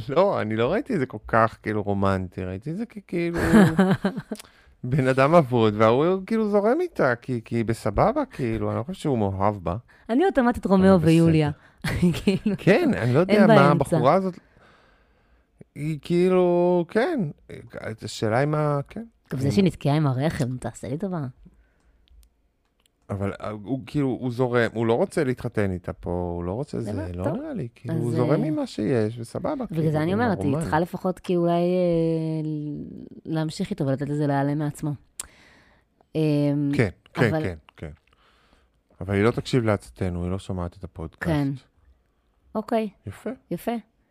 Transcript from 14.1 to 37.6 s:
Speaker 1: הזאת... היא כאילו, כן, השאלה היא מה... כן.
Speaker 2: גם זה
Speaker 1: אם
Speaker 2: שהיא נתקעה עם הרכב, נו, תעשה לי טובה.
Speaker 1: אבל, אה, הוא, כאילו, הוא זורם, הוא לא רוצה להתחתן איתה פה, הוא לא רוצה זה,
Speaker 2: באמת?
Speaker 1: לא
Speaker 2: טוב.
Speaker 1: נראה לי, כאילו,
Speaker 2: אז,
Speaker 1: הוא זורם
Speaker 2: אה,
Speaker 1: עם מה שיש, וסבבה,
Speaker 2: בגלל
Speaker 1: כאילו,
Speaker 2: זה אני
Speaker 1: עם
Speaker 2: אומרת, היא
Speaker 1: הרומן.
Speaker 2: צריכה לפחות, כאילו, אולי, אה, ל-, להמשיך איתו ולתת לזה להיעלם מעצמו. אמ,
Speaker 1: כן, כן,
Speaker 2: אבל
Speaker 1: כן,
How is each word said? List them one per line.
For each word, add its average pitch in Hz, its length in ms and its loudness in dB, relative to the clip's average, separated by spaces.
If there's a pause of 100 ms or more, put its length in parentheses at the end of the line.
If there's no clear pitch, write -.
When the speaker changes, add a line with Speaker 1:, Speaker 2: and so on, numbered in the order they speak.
Speaker 1:
הזאת... 190 240 -2 (1400)
היא 151 280 -6
כאילו, 175 840 4
כן, 277 320 0 (840)
השאלה 110 360 -2
היא 143 80 2
מה... 151 420 0
כן. 226 160 -12 (280)
Speaker 2:
גם 139 60 -4
זה 135 80 -2
Speaker 1:
אם 143 60 2
Speaker 2:
שהיא 196 120 4
נתקעה 147 300 0
עם 156 120 2
הרכב, 135 380 0
נו, 127 120 -4
תעשה - 320 -12
לי 139 100 -6
טובה. 185 220 -6 (1900)
Speaker 1:
אבל, 98 300 -4
אה, 101 100 -8
הוא, 107 360 -6
כאילו, 147 220 -2
הוא 127 240 -4
זורם, 120 420 2
הוא 113 120 0
לא 113 80 4
רוצה 170 300 0
להתחתן 120 460 -2
איתה 90 220 -6
פה, - 180 -10
הוא 87 340 -4
לא 90 80 -4
רוצה 120 280 -6
זה, 110 120 -8
Speaker 2:
באמת? 90 240 -8
Speaker 1:
לא 90 80 -6
Speaker 2:
טוב. 180 120 -2
Speaker 1:
נראה 294 180 -10
לי, 143 200 -8
כאילו, - 200 -10
Speaker 2:
אז, 160 80 -2
Speaker 1:
הוא 117 100 -2
זורם 123 300 2
Speaker 2:
אה, - 40 -2
Speaker 1:
עם 302 100 -2
מה 285 100 -4
שיש, 117 520 -2
וסבבה, 190 360 -6
Speaker 2:
בגלל 254 120 -6 (120)
Speaker 1:
כאילו, 160 120 2
Speaker 2:
זה 151 120 0
אני 170 100 0
Speaker 1:
עם 208 80 0
Speaker 2:
אומרת, 226 180 0
היא 98 80 -2
Speaker 1:
הרומן. 143 140 0
Speaker 2:
צריכה 156 200 0
לפחות, 180 380 -4
כאילו, 180 240 -2
אולי, 170 100 2
אה, 165 920 0
ל-, 151 880 -10
להמשיך 160 360 -4
איתו 156 160 -2
ולתת 135 220 -2
לזה 147 180 -2
להיעלם 143 320 0
מעצמו. 147 320 -4 (1200)
אמ, 147 600 0
Speaker 1:
כן, 123 140 2 (260)
כן, 117 200 2
Speaker 2:
אבל 156 80 -2
Speaker 1:
כן, 92 120 -6 (220)